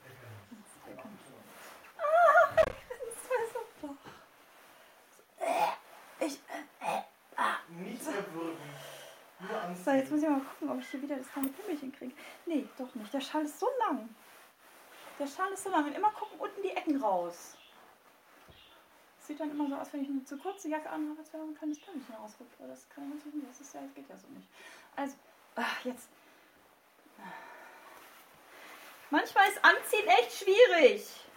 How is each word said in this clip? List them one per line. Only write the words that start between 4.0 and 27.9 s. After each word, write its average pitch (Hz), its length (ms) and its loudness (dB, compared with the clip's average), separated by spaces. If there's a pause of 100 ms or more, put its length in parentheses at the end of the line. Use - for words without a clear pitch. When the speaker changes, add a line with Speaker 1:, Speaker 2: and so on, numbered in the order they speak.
Speaker 2:
Äh, - 880 -2
ich, 277 140 -4 (100)
äh, - 480 -6
äh, - 40 -2 (360)
ah. - 180 2 (140)
Speaker 1:
Nicht 196 360 -10
erwürgen. 165 520 -6 (800)
Nur 202 220 -6
anziehen. 180 240 -8
Speaker 2:
So, 294 60 2
jetzt 269 200 2
muss 302 120 2
ich 320 40 2
mal 277 140 2
gucken, - 300 -8
ob 254 100 -4
ich - 80 -12
hier 262 140 -8
wieder 285 120 -6
das 254 160 -10
kleine 269 160 -4
Pimmelchen 294 460 -8
kriege. - 200 -12 (320)
Nee, 285 220 -2 (100)
doch 254 180 -10
nicht. 214 180 -10
Der 269 80 -2
Schal 311 240 -2
ist 294 120 -8
so 403 100 -2 (200)
lang. 233 260 -4 (1040)
Der 285 100 -4
Schal 381 260 -2
ist 381 100 -8
so 392 60 -6
lang. 311 160 4
Und 294 100 -6
immer 415 140 2
gucken 427 280 -6
unten - 240 -8
die 381 100 -2
Ecken 277 300 0
raus. 175 540 0 (1600)
Sieht 302 200 -12
dann 302 120 -4
immer 294 180 -2
so 277 60 -2
aus, - 180 -8
wenn 285 80 -4
ich 269 80 -4
eine 269 160 -4
zu 285 120 -12
kurze 381 300 -8
Jacke 302 220 -4
anhabe, 302 300 -6
als 311 120 -18
wäre 311 120 -10
ein 311 120 -10
kleines 302 240 -6
Pimmelchen 262 340 -14
rausguckt. 220 460 -16
Aber 262 80 -14
das 254 220 -18
kann 285 160 -14
ich 285 100 -8
natürlich 294 200 -12
nicht. 262 160 -8
Das - 100 -20
ist - 120 -20
ja, 285 100 -12
das - 100 -14
geht 277 160 -20
ja 190 80 -18
so - 100 -20
nicht. - 220 -20 (480)
Also, 277 180 -4 (400)
ach, - 300 -4
jetzt. 247 240 -8 (3000)